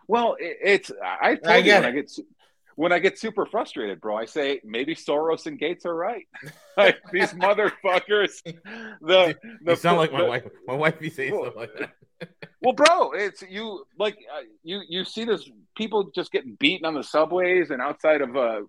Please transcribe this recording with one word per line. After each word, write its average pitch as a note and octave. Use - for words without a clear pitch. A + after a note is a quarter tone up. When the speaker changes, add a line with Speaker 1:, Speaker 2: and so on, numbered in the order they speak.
Speaker 1:
Well, A#3
it, E3
it's, F#3+
I, F#2
I F#3+
Speaker 2:
I -
Speaker 1:
told E3
you F#3+
Speaker 2:
get G3
Speaker 1:
when -
Speaker 2:
it. B2
Speaker 1:
I -
get C#3
su-, -
when F3
I F3
get F#3+
super G#3+
frustrated, A#2
bro, G#2+
I A2+
say, C#3
"Maybe B2+
Soros D#3+
and D3+
Gates E3+
are E3+
right." F#3+
<laughs> D3+
Like, -
these F#4
Speaker 2:
<laughs> -
Speaker 1:
motherfuckers. G3
The, F#3
Speaker 2:
You, -
Speaker 1:
the, E3+
Speaker 2:
you E3
sound E3+
like D#3+
my -
Speaker 1:
the -
Speaker 2:
wife. B2
My B2+
wife D#3
be D3+
saying C3+
Speaker 1:
Well, F3+
Speaker 2:
stuff -
like A2+
that. -
<laughs> -
Speaker 1:
well, B3
bro, C#4+
it's F#3+
you. F#3+
Like, G#3
uh, D3+
you, F#3
you F3+
see A3
this G#3
people G#3
just E3+
getting G3
beaten D#3+
on D#3+
the C3+
subways F3
and B2
outside D3
of, B2
uh, A2+